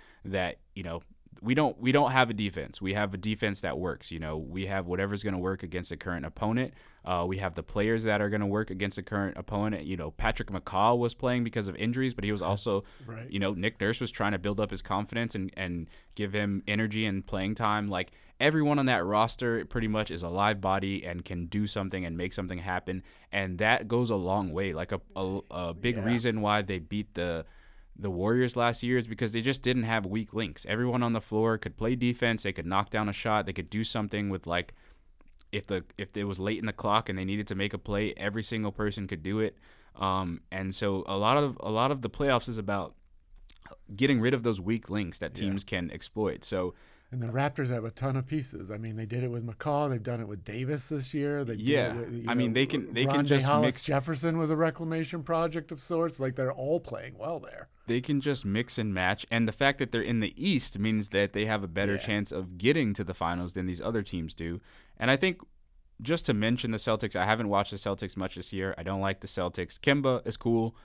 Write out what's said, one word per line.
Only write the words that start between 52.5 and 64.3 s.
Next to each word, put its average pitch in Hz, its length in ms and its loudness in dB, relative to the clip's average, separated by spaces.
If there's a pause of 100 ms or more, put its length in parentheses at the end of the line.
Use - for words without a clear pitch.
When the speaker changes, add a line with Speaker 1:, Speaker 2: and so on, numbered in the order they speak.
Speaker 1:
they 131 100 6
can, 131 260 -2
they 123 140 4
can 139 160 4
Speaker 2:
Rondae 143 60 2
Speaker 1:
just 139 200 6
Speaker 2:
Hollis 147 180 6 (100)
Speaker 1:
mix. - 100 0
Speaker 2:
Jefferson 151 540 2
was 156 100 2
a 160 60 4
reclamation 160 640 0
project 160 500 0
of 156 80 -10
sorts. 165 400 0
Like, 131 160 0
they're 131 160 0
all 143 280 0
playing 127 400 -10
well 151 200 -4
there. - 300 -14 (160)
Speaker 1:
They 120 160 2
can 143 180 2
just 135 260 0
mix 104 340 0
and 107 160 0
match. 92 340 2
And 117 180 4
the 110 40 0
fact 139 260 2
that 127 140 -2
they're 113 100 2
in 113 200 2
the 104 120 0 (100)
East 160 360 2
means 107 300 2
that 98 240 2
they 104 120 2
have 107 180 0
a 98 40 -4
better 98 280 0
Speaker 2:
Yeah. 98 60 -2
Speaker 1:
chance 104 300 -2
of 90 260 -6
getting 120 380 4
to 104 80 -2
the 90 100 -4
finals 87 400 -2
than 92 140 -2
these 90 140 -4
other 113 200 0
teams 85 320 -4